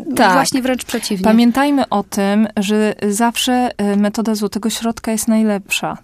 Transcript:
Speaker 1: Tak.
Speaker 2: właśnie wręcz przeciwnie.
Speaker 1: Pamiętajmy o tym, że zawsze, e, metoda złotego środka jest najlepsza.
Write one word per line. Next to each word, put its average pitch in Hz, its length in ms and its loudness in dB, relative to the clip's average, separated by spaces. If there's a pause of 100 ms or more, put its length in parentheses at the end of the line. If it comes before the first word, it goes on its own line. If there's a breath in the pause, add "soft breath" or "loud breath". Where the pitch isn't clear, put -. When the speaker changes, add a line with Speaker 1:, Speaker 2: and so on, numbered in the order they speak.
(160)
Speaker 1:
Tak. 220 160 4
Speaker 2:
właśnie 269 300 0
wręcz 254 220 -2
przeciwnie. 208 400 -4
Speaker 1:
Pamiętajmy 240 640 4
o 202 140 -2
tym, 202 540 0
że 214 380 0 (140)
zawsze, 233 720 0
e, 202 180 0
metoda 208 380 0
złotego 208 360 -4
środka 226 420 -6
jest 220 160 -4
najlepsza. 208 760 -2